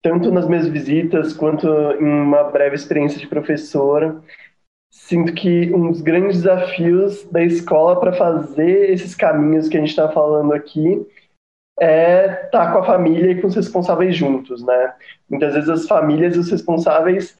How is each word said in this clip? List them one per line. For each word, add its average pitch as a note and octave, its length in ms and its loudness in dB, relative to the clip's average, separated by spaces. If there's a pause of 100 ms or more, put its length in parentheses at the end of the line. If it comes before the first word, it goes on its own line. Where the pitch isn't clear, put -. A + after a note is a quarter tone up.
tanto F3 300 0
nas F3 160 0
minhas E3 200 0
visitas D3+ 640 -2
quanto D#3 340 -2
em D3+ 380 0
uma D3 380 2
breve C#3+ 320 0
experiência C#3+ 440 -2
de - 80 -16
professora, D3+ 920 -2 (720)
sinto E3+ 420 -2
que F3 400 0
um E3+ 180 0
dos E3 100 -4
grandes F3 420 0
desafios F3+ 880 0
da E3+ 120 2
escola E3+ 560 2
pra F3+ 140 0
fazer F3 760 0
esses F3+ 240 -4
caminhos D#3 520 0
que D#3+ 100 -2
a - 20 2
gente D3+ 160 -4
tá D#3 140 0
falando D3+ 440 0
aqui D#3 500 -2 (760)
é E3+ 460 4 (240)
tá E3+ 220 2
com G3+ 60 4
a F#3 40 -2
família F3+ 480 2
e F3+ 80 -2
com G3 80 -2
os F#3 80 -2
responsáveis F3+ 580 0
juntos, C3+ 520 -4
né? B2+ 280 0 (360)
Muitas C#3+ 240 -2
vezes D3+ 160 -2
as E3 180 -4
famílias D#3 480 2
e F3 40 2
os F3 120 -4
responsáveis E3+ 880 0